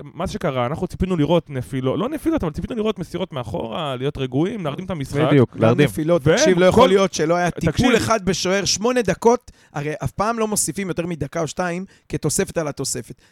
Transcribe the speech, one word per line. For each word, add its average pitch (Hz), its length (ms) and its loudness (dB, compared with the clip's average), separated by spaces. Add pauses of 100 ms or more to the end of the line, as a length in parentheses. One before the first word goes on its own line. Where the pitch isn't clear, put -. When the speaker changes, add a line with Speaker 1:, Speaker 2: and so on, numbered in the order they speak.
(140)
Speaker 1:
מה 170 140 -4
שקרה, 131 380 -2
אנחנו 156 220 -4
ציפינו 185 300 -2
לראות 156 320 2
נפילות, 131 500 -4
לא 220 100 -4
נפילות, 320 340 -2
אבל 165 80 -4
ציפינו 175 240 -8
לראות 214 240 -4
מסירות 175 340 -8
מאחורה, 131 600 -6
להיות 131 220 -4
רגועים, 156 480 -2
להרדים 147 200 -6
את 185 60 -10
המשחק. 143 360 -4
Speaker 2:
בדיוק, 139 280 4
Speaker 3:
גם 110 60 -4
Speaker 2:
להרדים. 123 240 6
Speaker 3:
נפילות, 160 420 0
Speaker 1:
והם 170 100 6
Speaker 3:
תקשיב, 208 220 4
לא 185 60 6
יכול 180 180 8
Speaker 1:
כל 262 40 8
Speaker 3:
להיות 190 260 4
שלא 160 220 0
היה 175 160 0
טיפול 165 200 0
Speaker 1:
תקשיב. 254 240 4
Speaker 3:
אחד 220 300 0
בשוער, 185 400 0
שמונה 240 360 0
דקות, 226 500 2 (220)
הרי 147 200 -6 (100)
אף 131 80 -4
פעם 226 280 -2
לא 220 80 0
מוסיפים 196 400 -4
יותר 170 200 -4
מדקה 151 340 -6
או 156 60 -2
שתיים 180 380 -4 (240)
כתוספת - 480 -2
על 160 100 -2
התוספת. 131 540 -8 (100)